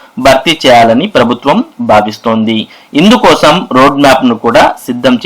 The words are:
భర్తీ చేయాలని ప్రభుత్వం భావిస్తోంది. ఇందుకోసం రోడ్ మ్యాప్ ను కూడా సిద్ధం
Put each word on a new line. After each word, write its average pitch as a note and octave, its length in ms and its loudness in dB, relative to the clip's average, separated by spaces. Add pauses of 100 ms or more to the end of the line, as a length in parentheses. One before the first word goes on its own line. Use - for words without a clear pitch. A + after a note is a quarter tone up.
(200)
భర్తీ C3+ 460 0
చేయాలని A#2+ 420 2
ప్రభుత్వం C3+ 560 -2 (180)
భావిస్తోంది. A2 840 -2 (260)
ఇందుకోసం F3+ 800 2
రోడ్ C#3 300 0
మ్యాప్ C3+ 240 2
ను A#2+ 100 0
కూడా A#2 360 0 (140)
సిద్ధం B2 400 -2